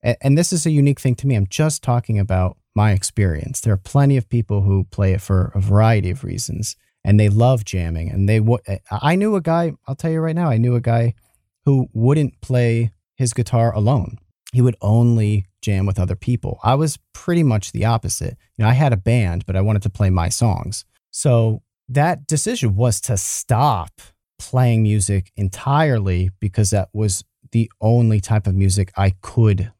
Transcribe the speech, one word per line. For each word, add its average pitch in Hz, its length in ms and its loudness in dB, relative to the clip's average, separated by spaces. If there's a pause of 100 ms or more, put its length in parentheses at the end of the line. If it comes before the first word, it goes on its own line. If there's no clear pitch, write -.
A-, 120 220 -2
and 139 120 4
this 170 140 0
is 170 140 -2
a 160 60 0
unique 143 280 2
thing 123 160 0
to - 120 -4
me. 135 80 2
I'm 101 120 0
just 156 360 -2
talking 120 340 -2
about 92 400 0 (180)
my 104 160 4
experience. 92 680 -2
There 110 120 0
are 95 40 0
plenty 139 400 2
of 120 120 -4
people 110 320 -2
who 98 240 2
play 98 280 0
it 92 80 -2
for 92 340 0
a 98 60 -2
variety 101 480 2
of 90 140 -6
reasons, - 520 -8 (280)
and 104 160 4
they 107 100 4
love 113 360 2
jamming. 82 440 -6
And 98 180 -2
they 110 120 2
w-, 113 180 2 (320)
I 143 260 0
knew 208 200 0
a 185 60 -2
guy, 165 320 -2 (140)
I'll - 80 -6
tell 165 160 -6
you 160 80 -2
right 160 160 -2
now, 170 140 0
I 117 80 2
knew 123 180 2
a 117 60 -2
guy 117 320 0 (520)
who 135 280 2
wouldn't 135 480 0
play 117 500 0 (240)
his 123 180 -2
guitar 117 400 0
alone. 107 440 0 (360)
He 127 80 2
would 123 200 2
only 107 640 2 (160)
jam 98 240 -2
with 95 140 -2
other 92 160 -2
people. - 480 -6
I 123 120 2
was 151 240 -2 (140)
pretty 170 300 0
much 113 280 0
the 110 140 -4
opposite. - 520 -4 (200)
You 110 60 0
know, 107 60 4
I 120 40 4
had 131 200 2
a 107 40 0
band, 95 480 0
but 95 100 -4
I 95 60 0
wanted 104 220 0
to 101 60 -2
play 98 200 0
my 87 200 0
songs. - 560 -4 (260)
So 113 500 0 (260)
that 143 380 -2
decision 151 500 -2
was 117 260 0
to 117 140 -4
stop 113 840 -2 (380)
playing 120 440 2
music 101 520 0
entirely 101 920 0 (100)
because 104 320 0
that 98 220 -2
was 104 300 -2 (280)
the 113 280 -2
only 110 400 2
type 107 280 -2
of 95 80 0
music 95 420 0
I 98 140 2 (100)
could 104 580 0